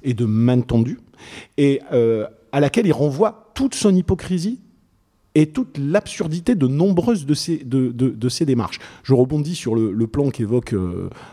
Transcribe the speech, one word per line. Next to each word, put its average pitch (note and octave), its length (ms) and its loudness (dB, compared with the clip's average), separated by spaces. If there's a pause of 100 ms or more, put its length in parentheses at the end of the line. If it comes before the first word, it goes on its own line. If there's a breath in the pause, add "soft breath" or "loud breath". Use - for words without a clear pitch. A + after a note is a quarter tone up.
et B2+ 100 0
de A#2 120 -2
main A#2 360 4
tendue, A#2+ 380 0 (580 loud breath)
et, C#3 240 2 (100)
euh, A2+ 360 2 (240)
à C#3 80 -2
laquelle E3+ 260 2
il D#3+ 80 4
renvoie D3 640 -2
toute C4+ 180 -2
son G3+ 220 2
hypocrisie F#3 640 -2 (760)
et D3+ 120 6
toute D#3 320 -6
l'absurdité E3+ 760 -2
de D3 140 2
nombreuses F3+ 580 2
de D3 80 0
ces, D#3+ 240 -4
de, C3 340 -2
de, A#2+ 180 0
de A2+ 200 -4
ces E3 160 -4
démarches. A#2+ 340 -2 (240 loud breath)
Je C3 120 2
rebondis D3 400 2
sur A#2 180 -4
le, A2 180 0
le A2+ 160 0
plan C#3 220 0
qu'évoque, A#2 440 -2
euh, F#2 360 -4 (240 loud breath)